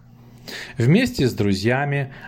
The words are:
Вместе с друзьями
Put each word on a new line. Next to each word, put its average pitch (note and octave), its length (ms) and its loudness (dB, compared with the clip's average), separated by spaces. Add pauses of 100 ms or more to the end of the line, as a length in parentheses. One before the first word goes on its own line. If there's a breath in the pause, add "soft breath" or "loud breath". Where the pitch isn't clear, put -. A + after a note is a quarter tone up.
(760 loud breath)
Вместе D3+ 500 2
с G#2 60 0
друзьями B2 800 0 (140 loud breath)